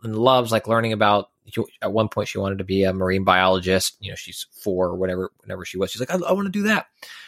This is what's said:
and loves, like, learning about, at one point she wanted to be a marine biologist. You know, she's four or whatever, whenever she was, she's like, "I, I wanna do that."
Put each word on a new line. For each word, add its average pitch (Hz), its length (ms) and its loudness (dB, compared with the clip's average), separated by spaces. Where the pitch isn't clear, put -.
and 110 120 -6
loves, 120 360 4
like, 110 160 0
learning 113 260 2
about, 104 360 2
at 98 100 -2
one 110 160 2
point 104 220 -4
she - 80 -8
wanted 98 220 -2
to 95 40 -6
be 95 200 2
a 95 100 2
marine 95 320 0
biologist. 92 760 4
You - 120 -12
know, - 40 -12
she's - 320 -14
four 92 240 0
or 90 80 -4
whatever, 92 360 -4
whenever 92 240 -12
she - 120 -12
was, 95 140 -2
she's - 80 -8
like, 127 120 -6
"I, 185 140 0
I - 60 0
wanna 196 180 -2
do 202 140 -4
that." 214 220 0